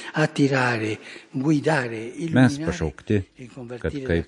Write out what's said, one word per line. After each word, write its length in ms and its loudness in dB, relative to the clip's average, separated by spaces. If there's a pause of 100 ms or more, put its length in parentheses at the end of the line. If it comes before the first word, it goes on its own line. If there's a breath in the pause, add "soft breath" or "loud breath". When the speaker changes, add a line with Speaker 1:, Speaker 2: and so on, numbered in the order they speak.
(140 loud breath)
Speaker 1:
attirare, 840 2 (340 loud breath)
guidare, 800 0
Speaker 2:
Mes 80 -14
Speaker 1:
illuminare 480 4
Speaker 2:
pašaukti, 560 -2 (160)
Speaker 1:
e 100 -16
convertire 540 -8
Speaker 2:
kad 80 -8
kaip 180 2